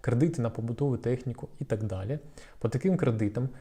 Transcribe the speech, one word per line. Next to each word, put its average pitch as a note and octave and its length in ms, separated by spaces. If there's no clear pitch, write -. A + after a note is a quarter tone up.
кредити A#2+ 420
на A2+ 80
побутову A#2+ 460
техніку A#2+ 520
і C#3+ 60
так A2 200
далі, G2+ 340
по A#2 100
таким E3+ 280
кредитам A#2 520